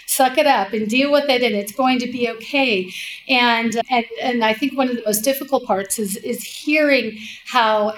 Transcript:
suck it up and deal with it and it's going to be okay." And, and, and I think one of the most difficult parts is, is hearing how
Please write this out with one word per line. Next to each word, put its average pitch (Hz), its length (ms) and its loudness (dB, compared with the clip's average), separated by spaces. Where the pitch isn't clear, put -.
suck 262 320 2
it 294 80 4
up 226 260 2
and 214 140 -2
deal 262 240 2
with 285 180 2
it 247 140 2
and 226 100 0
it's 202 200 -4
going 254 260 2
to 247 120 -4
be 240 180 -2
okay." 220 600 -2
And, 233 500 2
and, 233 140 2
and 240 240 0
I 220 100 2
think 262 220 -2
one 262 140 0
of 240 60 -2
the 233 100 -8
most 214 180 0
difficult 269 420 0
parts 196 340 -2
is, 196 180 -4
is 233 260 -6
hearing 277 760 0
how 214 520 2